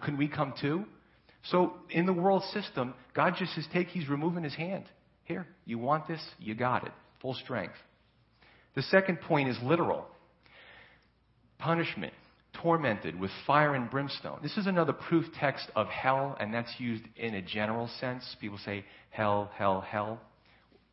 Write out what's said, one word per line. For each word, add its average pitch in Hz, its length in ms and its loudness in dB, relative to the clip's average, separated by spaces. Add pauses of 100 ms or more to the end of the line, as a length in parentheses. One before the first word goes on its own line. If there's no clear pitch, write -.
can 147 140 -2
we 147 100 2
come 143 320 -2
too?" 160 260 0 (580)
So 180 320 4 (160)
in 170 160 4
the 190 60 4
world 185 320 4
system, 131 500 -4 (180)
God 170 240 4
just 185 220 -2
is 147 120 -4
take, 180 180 2
he's 156 200 -4
removing 165 340 0
his 143 120 -4
hand. 175 300 -4 (400)
"Here, 180 200 -4 (200)
you 113 120 -4
want 147 300 2
this? 160 200 -6 (120)
You 107 160 -4
got 123 280 2
it. - 100 -8 (280)
Full 127 140 -4
strength." 107 400 -4 (1000)
The 143 80 0
second 190 400 4
point 143 280 2
is 113 120 -2
literal. 120 460 2 (1500)
Punishment. 160 540 0 (480)
Tormented 120 580 2
with 95 120 -2 (160)
fire 147 260 6
and 123 160 -2
brimstone. 135 540 -4
This 151 140 -6
is 196 100 0
another 170 260 4
proof - 320 2 (140)
text - 360 0
of 104 120 2
hell, 135 520 0
and 107 140 -4
that's 117 240 -4
used 117 260 -4 (120)
in 113 180 -4
a 95 80 -2
general 107 460 -2 (120)
sense. 127 400 -6
People 101 200 -8
say, 101 260 -6 (240)
"Hell, 104 460 2
hell, 98 260 2
hell." 107 400 -4 (720)